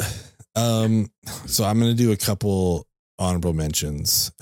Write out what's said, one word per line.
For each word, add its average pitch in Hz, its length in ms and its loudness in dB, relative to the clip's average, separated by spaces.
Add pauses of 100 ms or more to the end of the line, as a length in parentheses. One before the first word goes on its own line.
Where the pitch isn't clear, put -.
(560)
Um, 110 540 2 (340)
so - 200 -2
I'm 107 140 2
gonna 117 140 4
do 117 200 4
a 101 40 2
couple 95 680 0 (320)
honorable 90 340 0
mentions. 76 880 -2